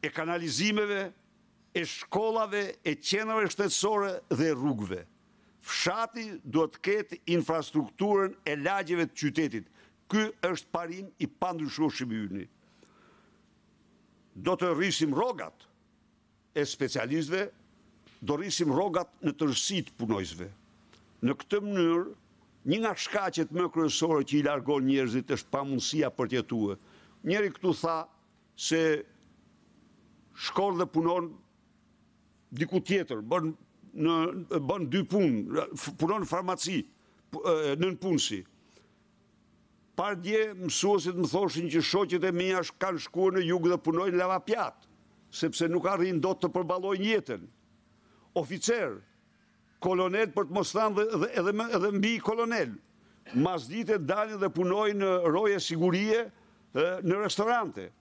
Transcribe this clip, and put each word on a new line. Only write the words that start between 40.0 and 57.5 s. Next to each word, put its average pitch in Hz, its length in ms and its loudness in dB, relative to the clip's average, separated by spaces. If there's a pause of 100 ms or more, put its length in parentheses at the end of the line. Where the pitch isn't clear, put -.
dje 214 360 0
mësuesit 180 640 0
më 170 120 2
thoshin 175 400 0
që 160 120 2
shoqet 180 440 0
e 185 80 0
mia 185 280 0
sh-, - 180 -10
kanë 185 240 -2
shkuar 185 320 2
në 180 100 2
jug 170 240 2
dhe 175 140 2
punojnë 175 340 2
lavapjat, 185 680 -2 (440)
sepse 165 400 0
nuk 170 160 0
arrin 185 360 2
dot 185 200 0
të 175 120 0
përballojnë 185 580 0
jetën. 110 320 -2 (920)
Oficer, 165 580 -2 (840)
kolonel 185 520 2
për 196 140 0
të 175 80 -2
mos 208 180 -2
thënë 214 220 2
dhe, 208 80 2 (180)
dhe 233 80 -2 (100)
edhe 202 140 2
më, 226 220 -2
edhe 202 180 2
mbi 208 180 2 (100)
kolonel. 220 520 -2 (640)
Masdite 175 600 0
dalin 208 400 -2
dhe 190 100 2
punojnë 202 480 2
në 180 320 2
roje 202 320 4
sigurie, 185 640 2
e, - 600 -4 (160)
në 190 180 2
restorante. 202 680 0 (120)